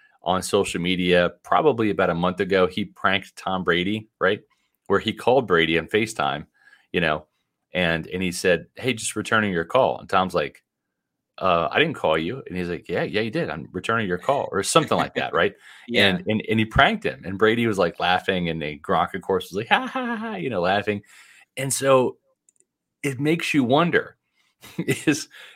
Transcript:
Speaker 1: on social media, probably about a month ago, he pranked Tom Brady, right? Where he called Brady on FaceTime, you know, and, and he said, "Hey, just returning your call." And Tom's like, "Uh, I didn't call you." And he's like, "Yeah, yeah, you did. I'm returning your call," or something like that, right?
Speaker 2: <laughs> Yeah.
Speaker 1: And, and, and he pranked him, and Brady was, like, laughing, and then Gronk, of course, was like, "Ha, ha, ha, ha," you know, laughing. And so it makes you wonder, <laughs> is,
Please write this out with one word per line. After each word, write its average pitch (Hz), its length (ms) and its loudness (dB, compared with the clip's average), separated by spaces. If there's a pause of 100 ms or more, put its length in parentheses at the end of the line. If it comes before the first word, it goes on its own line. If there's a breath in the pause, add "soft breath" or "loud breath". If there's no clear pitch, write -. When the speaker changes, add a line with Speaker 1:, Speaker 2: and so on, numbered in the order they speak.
(220 soft breath)
Speaker 1:
on 92 200 0
social 95 380 0
media, 87 520 2 (100)
probably 117 480 2
about 92 200 2
a 85 40 0
month 87 260 -2
ago, 95 280 2
he 101 160 -4
pranked 98 520 -4
Tom 95 280 -4
Brady, 90 440 0 (120)
right? 95 200 0 (460)
Where 98 140 2
he 110 120 -4
called 127 360 2
Brady 82 300 2
on 78 100 -6
FaceTime, 80 580 -2 (460 soft breath)
you 90 80 -2
know, 78 260 -2 (480)
and, 82 340 0
and 92 140 -6
he 90 80 -2
said, 87 360 0 (100)
"Hey, 127 180 -4
just - 220 -8
returning 107 360 0
your 82 120 -2
call." 101 340 2
And 85 100 -18
Tom's 92 260 0
like, 76 280 -4 (760)
"Uh, 92 340 2
I 104 80 2
didn't 147 140 0
call 80 240 0
you." 95 280 -6
And 92 100 -10
he's 90 120 -4
like, 87 200 -8
"Yeah, 98 140 -4
yeah, 107 200 -4
you 113 100 -4
did. 160 180 -4
I'm 76 220 -10
returning 110 340 -2
your 90 120 -2
call," 135 340 0
or 95 100 -2
something 147 360 2
like 73 160 -2
that, 65 180 -4
right? 85 260 2
Speaker 2:
<laughs> - 300 -20
Yeah. 101 180 4
Speaker 1:
And, 92 220 2
and, 107 200 0
and 110 120 0
he 110 60 4
pranked 135 380 2
him, - 200 -4
and 95 140 -8
Brady 117 280 4
was, 107 120 0
like, 87 200 2
laughing, 90 500 0
and 82 140 -4
then 76 160 -8
Gronk, 87 360 0
of 92 80 -8
course, 92 280 -2
was 87 60 -8
like, 110 120 -6
"Ha, 233 200 2
ha, 254 180 -8
ha, 233 100 -6
ha," 220 200 -10
you 165 140 -6
know, 98 100 -4
laughing. 101 420 0 (540 loud breath)
And 135 160 -4
so 131 460 2 (840)
it 135 160 -4
makes 156 340 0
you 139 120 4
wonder, 139 520 2 (360)
<laughs> - 260 -20
is, - 480 -2 (300 loud breath)